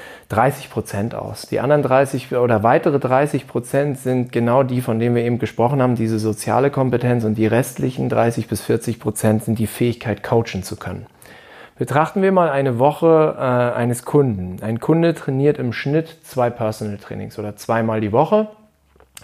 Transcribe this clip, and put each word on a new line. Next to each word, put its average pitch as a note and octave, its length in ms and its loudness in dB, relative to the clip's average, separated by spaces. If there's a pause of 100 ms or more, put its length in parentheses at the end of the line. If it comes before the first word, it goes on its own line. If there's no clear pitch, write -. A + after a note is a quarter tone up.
(300)
dreißig B2+ 420 0
Prozent G#2+ 420 -4
aus. G#2+ 300 -10
Die - 160 -4
anderen C#3+ 240 2
dreißig C3+ 520 0
oder A#2+ 280 2
weitere C#3+ 340 4
dreißig C3+ 500 0
Prozent C#3 520 -2
sind B2+ 320 -2
genau A#2+ 320 2
die, B2+ 180 -2
von A2+ 160 -2
denen A#2+ 160 2
wir A#2+ 100 0
eben A#2+ 140 0
gesprochen B2 460 0
haben, B2+ 120 2
diese A2 220 0
soziale A2 540 0
Kompetenz, B2 540 0
und G#2+ 100 0
die A2 120 2
restlichen B2+ 600 -2
dreißig A#2 380 0
bis G#2+ 140 -4
vierzig A2+ 380 -2
Prozent G#2+ 440 0
sind A2 160 -2
die A2 80 -2
Fähigkeit, A#2 560 -4
coachen A2+ 400 -2
zu - 140 -12
können. F#2+ 280 -10 (720)
Betrachten D#3 440 0
wir F#3+ 100 4
mal F3 180 4
eine C3+ 280 0
Woche, D#3 600 4
äh, - 40 -6
eines B2 640 0
Kunden. G2 560 0
Ein A2+ 180 -4
Kunde E3 360 2
trainiert C#3+ 420 0
im B2+ 160 -4
Schnitt D#3 480 -4
zwei A#2+ 300 -2
Personal G#2+ 460 -6
Trainings G#2 420 -12
oder G#2 160 -8
zweimal A2+ 460 -2
die G#2 100 -2
Woche G#3 380 2 (760)